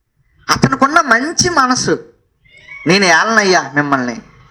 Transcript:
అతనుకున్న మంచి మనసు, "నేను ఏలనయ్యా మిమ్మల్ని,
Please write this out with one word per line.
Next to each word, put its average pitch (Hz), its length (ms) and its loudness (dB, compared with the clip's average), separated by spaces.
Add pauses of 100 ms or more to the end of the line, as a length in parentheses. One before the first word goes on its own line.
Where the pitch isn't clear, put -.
(500)
అతనుకున్న 269 520 2
మంచి 294 480 0
మనసు, 254 540 0 (840)
"నేను 196 180 2
ఏలనయ్యా 180 680 0
మిమ్మల్ని, 131 460 -2 (300)